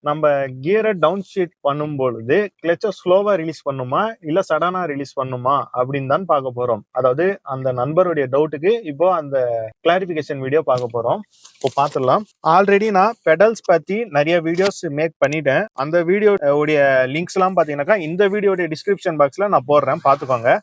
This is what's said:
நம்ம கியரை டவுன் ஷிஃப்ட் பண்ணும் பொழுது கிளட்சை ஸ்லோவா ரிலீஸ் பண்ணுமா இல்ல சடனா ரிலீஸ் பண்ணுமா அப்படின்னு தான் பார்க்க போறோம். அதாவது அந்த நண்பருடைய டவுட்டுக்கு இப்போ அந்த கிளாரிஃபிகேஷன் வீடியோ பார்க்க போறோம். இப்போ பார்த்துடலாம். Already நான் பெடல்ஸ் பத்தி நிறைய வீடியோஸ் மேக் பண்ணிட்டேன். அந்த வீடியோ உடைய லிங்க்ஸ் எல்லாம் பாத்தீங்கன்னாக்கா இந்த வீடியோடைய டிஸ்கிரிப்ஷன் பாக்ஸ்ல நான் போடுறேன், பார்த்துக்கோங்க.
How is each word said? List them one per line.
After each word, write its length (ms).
நம்ம 220
கியரை 300
டவுன் 180
ஷிஃப்ட் 260
பண்ணும் 320
பொழுது 380
கிளட்சை 280
ஸ்லோவா 420
ரிலீஸ் 260
பண்ணுமா 340
இல்ல 180
சடனா 340
ரிலீஸ் 280
பண்ணுமா 360
அப்படின்னு 340
தான் 180
பார்க்க 280
போறோம். 220
அதாவது 260
அந்த 240
நண்பருடைய 540
டவுட்டுக்கு 380
இப்போ 180
அந்த 160
கிளாரிஃபிகேஷன் 600
வீடியோ 160
பார்க்க 240
போறோம். 260
இப்போ 220
பார்த்துடலாம். 460
Already 440
நான் 160
பெடல்ஸ் 420
பத்தி 300
நிறைய 200
வீடியோஸ் 340
மேக் 160
பண்ணிட்டேன். 380
அந்த 260
வீடியோ 220
உடைய 200
லிங்க்ஸ் 240
எல்லாம் 200
பாத்தீங்கன்னாக்கா 480
இந்த 160
வீடியோடைய 380
டிஸ்கிரிப்ஷன் 480
பாக்ஸ்ல 340
நான் 180
போடுறேன், 340
பார்த்துக்கோங்க. 420